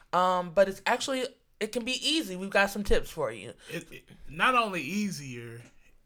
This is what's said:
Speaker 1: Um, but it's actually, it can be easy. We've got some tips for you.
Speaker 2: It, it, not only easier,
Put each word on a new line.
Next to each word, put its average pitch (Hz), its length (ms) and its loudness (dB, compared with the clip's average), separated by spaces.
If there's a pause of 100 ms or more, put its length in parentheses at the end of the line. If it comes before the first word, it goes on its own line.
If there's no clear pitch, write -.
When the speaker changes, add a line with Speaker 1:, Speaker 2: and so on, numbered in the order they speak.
(140)
Speaker 1:
Um, 180 400 4
but 196 140 8
it's 190 180 -6
actually, 254 380 0 (360)
it 214 120 -4
can 233 140 -4
be 262 80 -2 (120)
easy. 269 300 0
We've 190 140 -8
got 202 200 4
some 208 140 -6
tips 180 260 4
for 139 220 -4
you. 110 220 -12 (160)
Speaker 2:
It, 165 220 -10
it, - 120 -18 (260)
not 202 260 2
only 208 260 0
easier, 135 800 -6 (440)